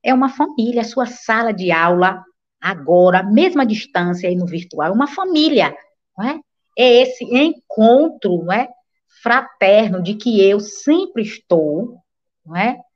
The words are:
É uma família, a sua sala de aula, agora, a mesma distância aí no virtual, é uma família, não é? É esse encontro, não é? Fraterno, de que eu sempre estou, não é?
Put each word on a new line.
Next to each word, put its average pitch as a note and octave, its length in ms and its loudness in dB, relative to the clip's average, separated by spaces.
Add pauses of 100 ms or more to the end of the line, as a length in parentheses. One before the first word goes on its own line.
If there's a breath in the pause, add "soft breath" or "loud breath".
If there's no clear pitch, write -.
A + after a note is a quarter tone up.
É C4 100 2
uma C4 160 2
família, A#3+ 520 -2
a A3 40 -4
sua B3 200 -4
sala A3+ 480 -4
de F3+ 180 -4
aula, F3 520 0 (360)
agora, F3+ 600 2
a F#3+ 40 -4
mesma C4+ 420 2
distância F3+ 640 -4
aí F3+ 80 -2
no F3+ 100 -4
virtual, E3+ 440 -6
é - 20 -2
uma B3+ 160 0
família, D4+ 680 0 (420)
não G#3 100 -6
é? D4+ 120 -8 (380)
É B3 240 4
esse B3 220 -4
encontro, A#3+ 1200 0
não F3 80 -6
é? A#3 160 -2 (540)
Fraterno, G#3 840 0
de G3+ 120 -6
que G#3+ 260 0
eu G3+ 180 4
sempre E4+ 640 -4
estou, E3+ 760 -4 (460)
não D#3+ 100 -16
é? A3+ 220 -2 (180)